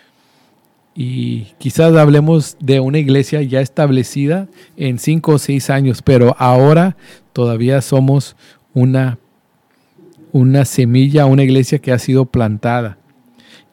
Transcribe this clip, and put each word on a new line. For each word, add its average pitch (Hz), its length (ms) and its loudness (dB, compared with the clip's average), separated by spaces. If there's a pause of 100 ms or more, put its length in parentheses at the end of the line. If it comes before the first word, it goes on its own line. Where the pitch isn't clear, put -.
(960)
Y 123 640 -8
quizás 160 380 2
hablemos 151 640 2
de 135 220 0
una 139 180 -2
iglesia 139 420 -2
ya 131 200 -4
establecida 143 880 -4 (260)
en 131 240 -6
cinco 156 340 -2
o 139 60 2
seis 139 300 -4
años, 135 320 -2
pero 123 360 2
ahora 143 600 2 (340)
todavía 123 500 -2
somos 135 540 0 (380)
una, 131 440 -2 (1160)
una 131 320 2
semilla, 135 600 0
una 135 180 4
iglesia 131 360 0
que 127 140 -4
ha 120 60 0
sido 131 260 0
plantada. 117 720 -4 (760)